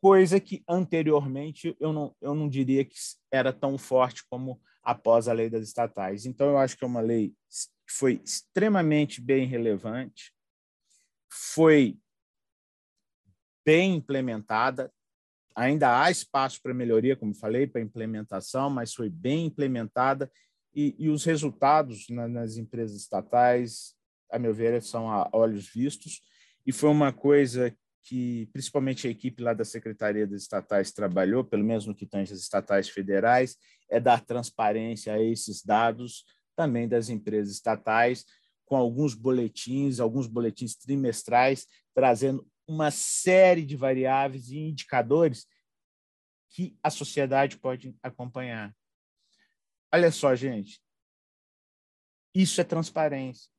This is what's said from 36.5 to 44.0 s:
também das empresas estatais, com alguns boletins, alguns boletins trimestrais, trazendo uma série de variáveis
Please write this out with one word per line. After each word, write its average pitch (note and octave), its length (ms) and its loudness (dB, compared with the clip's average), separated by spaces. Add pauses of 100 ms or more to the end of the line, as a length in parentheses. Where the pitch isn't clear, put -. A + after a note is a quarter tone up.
também A#2+ 320 0
das A2+ 220 0
empresas G#2+ 420 -4
estatais, A2+ 760 0 (400)
com C#3+ 100 -2
alguns B2+ 380 0
boletins, B2 840 -2
alguns A#2+ 280 -2
boletins A2+ 480 -6
trimestrais, C3 920 0 (260)
trazendo C3 520 2 (220)
uma D#3 220 -2
série F#3 720 4
de C#3+ 120 -6
variáveis C3 720 0